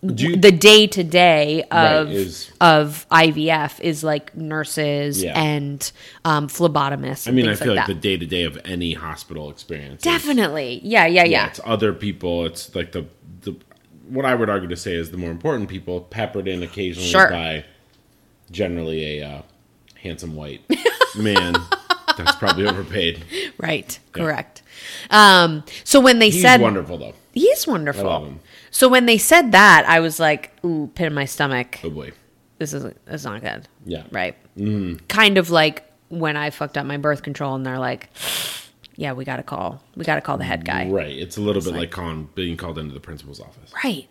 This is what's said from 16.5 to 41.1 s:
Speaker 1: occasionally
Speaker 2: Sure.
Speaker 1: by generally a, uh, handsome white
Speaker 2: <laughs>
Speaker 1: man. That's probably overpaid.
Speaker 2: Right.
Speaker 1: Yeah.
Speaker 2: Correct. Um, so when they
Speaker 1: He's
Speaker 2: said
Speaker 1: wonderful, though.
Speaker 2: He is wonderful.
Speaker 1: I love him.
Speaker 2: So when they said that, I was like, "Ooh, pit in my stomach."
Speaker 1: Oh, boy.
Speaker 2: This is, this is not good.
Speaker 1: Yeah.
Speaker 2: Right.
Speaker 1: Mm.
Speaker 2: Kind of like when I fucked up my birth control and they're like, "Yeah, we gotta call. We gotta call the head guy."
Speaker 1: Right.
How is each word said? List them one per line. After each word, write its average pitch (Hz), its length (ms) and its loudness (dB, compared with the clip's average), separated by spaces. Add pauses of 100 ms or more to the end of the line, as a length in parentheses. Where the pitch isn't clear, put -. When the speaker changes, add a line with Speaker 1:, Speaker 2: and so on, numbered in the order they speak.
Speaker 1:
occasionally 90 460 -8
Speaker 2:
Sure. 185 220 4
Speaker 1:
by 80 340 -6 (840)
generally 80 680 -6
a, 73 80 -10
uh, 73 140 -14 (600)
handsome 82 340 -12
white 73 240 -14 (300)
Speaker 2:
<laughs> - 260 -4
Speaker 1:
man. 98 380 0 (640)
That's - 200 -2
probably 175 300 -2
overpaid. 95 580 -4 (340)
Speaker 2:
Right. - 400 -8 (160)
Speaker 1:
Yeah. 170 80 -6
Speaker 2:
Correct. - 400 -8 (480)
Um, 180 540 6 (200)
so 285 160 8
when 247 180 6
they 220 120 6
Speaker 1:
He's 175 120 0
Speaker 2:
said 247 180 8
Speaker 1:
wonderful, 98 380 0
though. 58 160 -14 (200)
Speaker 2:
He 269 120 0
is 571 200 2
wonderful. 185 420 -2
Speaker 1:
I - 60 0
love 76 140 -4
him. 71 120 -16 (300)
Speaker 2:
So - 180 6
when 247 180 6
they 226 120 4
said 311 340 4
that, 185 340 10
I 165 140 4
was 160 200 -4
like, 156 320 0 (120)
"Ooh, 160 300 -4
pit 170 140 -4
in 151 60 -4
my 143 120 -2
stomach." 131 580 -4
Speaker 1:
Oh, 82 60 -6
boy. 73 220 -14 (460)
Speaker 2:
This 147 140 -8
is, 139 120 -8
this 110 100 -14 (140)
is 143 160 -12
not 110 180 -12
good. - 260 -12 (160)
Speaker 1:
Yeah. 82 260 -10
Speaker 2:
Right. 92 240 -6 (240)
Speaker 1:
Mm. 98 500 -4
Speaker 2:
Kind 208 300 4
of 165 120 0
like 156 320 2 (260)
when 160 280 -6
I 147 140 -4
fucked 147 280 -8
up 143 80 -8
my 143 100 -8
birth 143 260 -2
control 143 320 -8
and 131 120 -8
they're 127 120 -6
like, 127 300 -8 (880)
"Yeah, 147 160 -8
we 127 140 -10
gotta 131 160 -8
call. - 400 -10 (140)
We - 80 -12
gotta 151 180 -2
call 143 160 -6
the - 60 -6
head 82 200 -6
guy." 69 240 -6
Speaker 1:
Right. 76 280 -4